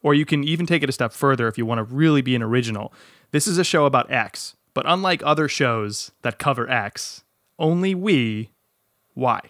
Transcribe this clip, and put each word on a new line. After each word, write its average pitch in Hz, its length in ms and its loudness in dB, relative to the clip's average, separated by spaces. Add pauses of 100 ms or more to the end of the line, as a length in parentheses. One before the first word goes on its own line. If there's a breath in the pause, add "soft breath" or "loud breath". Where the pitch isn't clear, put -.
Or 147 120 4
you 147 100 4
can 147 200 0
even 165 220 -2
take 165 160 0
it 143 60 -2
a 135 40 -2
step 120 200 -2
further 135 340 0
if 110 120 -4
you 117 80 -2
want 117 120 -2
to 113 60 -2 (100)
really 147 280 4
be 127 120 0
an 120 80 0
original. 113 500 -2 (400 soft breath)
This 147 140 0
is 180 120 0
a 185 60 4
show 160 200 2
about 135 260 2
X, - 460 -6 (180)
but 131 140 -2
unlike 180 360 0
other 151 240 2
shows 113 640 -2 (100)
that 120 160 -6
cover 123 320 -2
X, - 540 -6 (340)
only 175 360 2
we 127 560 0 (640)
Y. 120 360 0